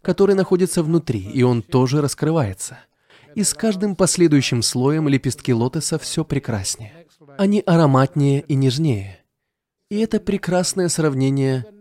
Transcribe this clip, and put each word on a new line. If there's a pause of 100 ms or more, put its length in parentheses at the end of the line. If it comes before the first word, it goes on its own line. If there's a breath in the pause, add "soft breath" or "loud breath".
который
находится
внутри,
и
он
тоже
раскрывается. (560 soft breath)
И
с
каждым
последующим
слоем
лепестки
лотоса
всё
прекраснее. (440)
Они
ароматнее
и
нежнее. (720)
И
это
прекрасное
сравнение (160)